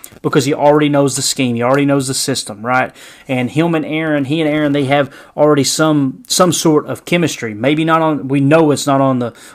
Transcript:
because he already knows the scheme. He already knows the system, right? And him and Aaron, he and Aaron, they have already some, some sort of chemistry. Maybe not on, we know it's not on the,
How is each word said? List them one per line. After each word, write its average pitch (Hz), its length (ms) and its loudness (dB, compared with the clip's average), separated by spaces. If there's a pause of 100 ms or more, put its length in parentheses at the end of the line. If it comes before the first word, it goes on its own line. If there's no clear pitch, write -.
(220)
because 147 220 0
he 147 100 -2
already 147 340 4
knows 143 280 2
the - 60 -6
scheme. 123 340 -2
He 117 80 -4
already 139 200 2
knows 139 220 0
the 131 80 -4
system, 110 500 -8
right? 127 300 -2 (320)
And 127 240 -2
him 165 240 0
and 151 100 -2
Aaron, 151 420 -4
he 156 140 -2
and 156 80 -2
Aaron, 151 220 0
they 143 140 -2
have 139 280 0 (240)
already 147 280 4
some, 151 640 0
some 180 240 2
sort 151 340 0
of 127 180 -8
chemistry. 147 480 -2
Maybe 147 320 -2
not 165 160 2
on, 151 280 -2
we 143 100 0
know 147 320 4
it's 135 160 -2
not 135 140 2
on 131 180 2
the, 120 160 -6 (200)